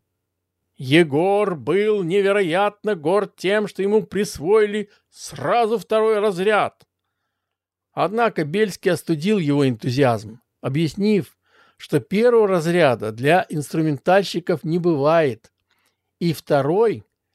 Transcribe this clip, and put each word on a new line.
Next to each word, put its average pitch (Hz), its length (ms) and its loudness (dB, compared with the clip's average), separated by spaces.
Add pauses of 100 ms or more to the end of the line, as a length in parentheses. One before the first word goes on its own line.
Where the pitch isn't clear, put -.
(760)
Егор 170 800 2
был 196 480 -2
невероятно 196 920 0
горд 180 400 -2
тем, 202 300 0
что 185 160 -8
ему 202 200 2
присвоили 202 880 -2 (180)
сразу 214 680 -2
второй 220 400 0
разряд. 196 680 -2 (1080)
Однако 190 520 -2
Бельский 196 460 -2
остудил 175 480 -2
его 143 280 2
энтузиазм, 120 760 -2 (180)
объяснив, 165 760 -2 (420)
что - 240 -2
первого 226 480 2
разряда 156 640 0
для 143 360 0
инструментальщиков 170 1160 -2
не 165 140 -2
бывает, 156 760 0 (640)
и 170 140 -2
второй — 151 720 0 (300)